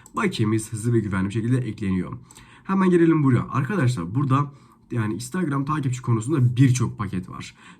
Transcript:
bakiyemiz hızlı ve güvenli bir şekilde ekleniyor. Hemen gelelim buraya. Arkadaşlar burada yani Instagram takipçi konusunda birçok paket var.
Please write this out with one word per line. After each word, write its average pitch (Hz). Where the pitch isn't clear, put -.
bakiyemiz 110
hızlı 113
ve 113
güvenli 98
bir 101
şekilde 120
ekleniyor. 95
Hemen 190
gelelim 165
buraya. 123
Arkadaşlar 123
burada 139
yani 107
Instagram 139
takipçi 143
konusunda 123
birçok 123
paket 95
var. -